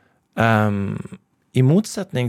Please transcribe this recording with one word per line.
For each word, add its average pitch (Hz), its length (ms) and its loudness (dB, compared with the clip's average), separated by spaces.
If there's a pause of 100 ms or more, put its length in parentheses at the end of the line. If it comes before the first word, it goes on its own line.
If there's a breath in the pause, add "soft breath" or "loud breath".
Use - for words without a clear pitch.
(360)
Ehm, 107 600 0 (560)
i 127 80 2
motsetning 147 680 0